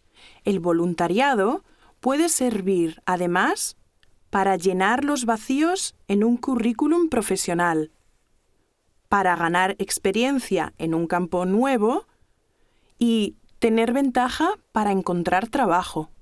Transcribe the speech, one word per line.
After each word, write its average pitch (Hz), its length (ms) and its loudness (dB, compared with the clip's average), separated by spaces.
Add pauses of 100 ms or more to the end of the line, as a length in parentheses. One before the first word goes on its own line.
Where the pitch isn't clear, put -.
(440)
El 196 140 0
voluntariado 180 1040 0 (360)
puede 294 300 0
servir, 196 720 -2
además, 185 720 0 (540)
para 190 260 2
llenar 190 480 0
los 285 220 -2
vacíos 277 680 -2 (140)
en 202 160 2
un 240 140 2
currículum 269 720 0
profesional. 175 800 0 (1200)
Para 185 240 2
ganar 175 420 0
experiencia 196 1000 -2
en 165 160 -2
un 165 120 0
campo 180 380 -2
nuevo 240 640 2 (920)
y 226 380 0 (220)
tener 226 340 2
ventaja 269 680 0 (140)
para 214 180 0
encontrar 180 580 0
trabajo. 180 640 -2 (120)